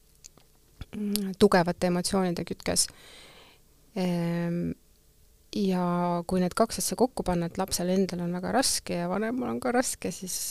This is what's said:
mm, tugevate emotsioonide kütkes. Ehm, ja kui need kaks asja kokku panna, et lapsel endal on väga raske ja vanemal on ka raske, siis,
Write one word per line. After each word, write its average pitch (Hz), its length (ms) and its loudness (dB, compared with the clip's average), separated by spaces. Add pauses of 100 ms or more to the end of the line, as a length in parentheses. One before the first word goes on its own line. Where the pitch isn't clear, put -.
(920)
mm, 202 460 -2
tugevate 180 540 4
emotsioonide 175 540 0
kütkes. - 420 -2 (1040)
Ehm, 170 800 -2 (800)
ja 190 320 2 (400)
kui 185 160 0
need 180 140 0
kaks - 260 2
asja - 160 -2
kokku - 260 0
panna, 175 240 0
et 170 120 -8
lapsel 185 340 -2
endal 180 320 0
on 175 80 -2
väga 180 200 -4
raske 214 440 0
ja 175 120 -2
vanemal 226 440 -2
on 240 80 -4
ka 247 100 -2
raske, 240 400 0
siis, 180 240 -8 (160)